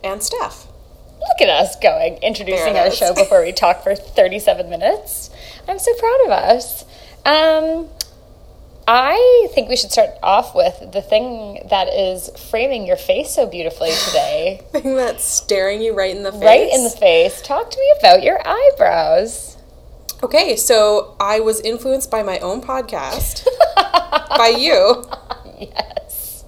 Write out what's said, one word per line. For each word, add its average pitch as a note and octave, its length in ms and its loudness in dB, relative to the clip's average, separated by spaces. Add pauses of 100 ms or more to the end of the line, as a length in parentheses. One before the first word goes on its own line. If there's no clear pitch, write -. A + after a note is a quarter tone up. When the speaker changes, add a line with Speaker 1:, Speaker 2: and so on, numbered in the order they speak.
Speaker 1:
And G3+ 200 -8
Stuff. - 420 -8 (540)
Speaker 2:
Look - 220 -2
at F#3 80 4
us - 260 0
going, D#3+ 480 0
introducing F#3 500 -2
Speaker 1:
There - 40 0
it - 20 0
Speaker 2:
our F3 80 2
Speaker 1:
is. - 100 -2
Speaker 2:
show F3+ 160 0
before F#3+ 300 4
we F3+ 80 -4
talk F3+ 320 0
for G3 120 -2
thirty-seven F#3 720 0
minutes. G3 600 -4 (380)
I'm F#4+ 120 -6
so A#4+ 160 0
proud A#4+ 300 2
of C4 60 -2
us. - 540 0 (400)
Um, D#4 640 0 (1000)
I F#4+ 680 4
think A#3 140 -2
we B3+ 80 -2
should - 160 -6
start - 200 2 (100)
off G3+ 320 0
with - 380 -2
the G3 100 -6
thing A3 720 -6
that F#3+ 160 0
is F#3 420 -4 (220)
framing A#3 340 -4
your F3+ 120 0
face A3+ 340 -4
so B3 160 0
beautifully E3 440 -6 (160)
today. D#3 600 -2
Speaker 1:
<laughs> - 40 -16
Thing C4+ 240 -4
that's B3 280 -4
staring G3+ 580 -2
you A3+ 140 -4
right F#3+ 200 -2
in G3+ 60 -12
the G3 100 -6
face. G#3 120 -12
Speaker 2:
Right A3+ 280 6
in C4 120 2
the A#3 80 0
face. F3 500 2
Talk D#4 300 -4
to C5 80 -8
me C#5 200 4
about F4+ 220 8
your - 240 2
eyebrows. A3+ 1120 0 (640)
Speaker 1:
Okay, C#4+ 340 0
so G#3+ 640 2
I G#3 200 -2
was A3 220 -2
influenced B3+ 500 -4
by A3 100 -2
my F#3+ 180 -4
own F#3 220 -8
podcast A3 840 -6 (160)
Speaker 2:
<laughs> - 120 0 (600)
Speaker 1:
by A#3 180 4
you. B3 480 2 (560)
Speaker 2:
Yes. - 880 -12